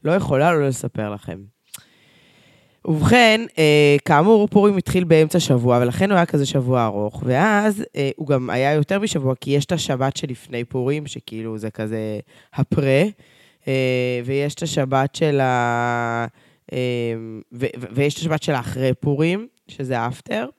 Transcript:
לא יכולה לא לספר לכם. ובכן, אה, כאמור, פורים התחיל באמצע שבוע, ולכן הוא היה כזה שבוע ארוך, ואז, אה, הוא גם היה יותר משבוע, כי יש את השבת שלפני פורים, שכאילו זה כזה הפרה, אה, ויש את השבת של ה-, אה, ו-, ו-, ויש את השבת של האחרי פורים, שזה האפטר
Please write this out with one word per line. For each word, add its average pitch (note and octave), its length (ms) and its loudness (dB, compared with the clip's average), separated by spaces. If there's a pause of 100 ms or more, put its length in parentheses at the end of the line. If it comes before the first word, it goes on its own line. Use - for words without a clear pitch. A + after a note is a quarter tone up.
לא D3+ 80 0
יכולה D3+ 400 2
לא D3 160 2
לספר B2 420 -4
לכם. G2+ 280 -10 (1500)
ובכן, A3 560 4 (180)
אה, D3 460 6
כאמור, G3+ 460 4
פורים G#3 260 4
התחיל F3+ 280 0
באמצע D#3+ 360 4
שבוע, B2 420 2
ולכן B2 280 0
הוא G3+ 60 2
היה E3+ 100 4
כזה C#3+ 200 0
שבוע B2+ 380 0
ארוך, G#2 420 -4
ואז, G#3 580 0 (120)
אה, C#3 200 -2
הוא D#3 100 -8
גם C3 240 0
היה C3 220 0
יותר D#3 260 0
משבוע, C#3+ 360 -2
כי C#3+ 160 -8
יש C#3+ 140 2
את - 80 -6
השבת C3+ 440 -2
שלפני B2 480 -8
פורים, C3+ 420 -4
שכאילו A2 520 -12
זה G#2+ 120 -8
כזה G#2+ 500 -6 (340)
הפרה, C#3 480 2 (680)
אה, B2+ 560 -2
ויש C#3 300 -4
את - 80 -10
השבת C3+ 520 -2
של D3 260 0
ה-, A#2+ 840 0 (460)
אה, B2+ 60 -4 (720)
ו-, A#2+ 140 -6 (120)
ו-, A#2+ 160 -12
ויש C#3+ 200 0
את - 40 -14
השבת D#3 240 -4
של D#3+ 100 -2
האחרי B2+ 420 -2
פורים, E3 520 -2 (220)
שזה B2+ 300 -6
האפטר G#3+ 500 -6 (100)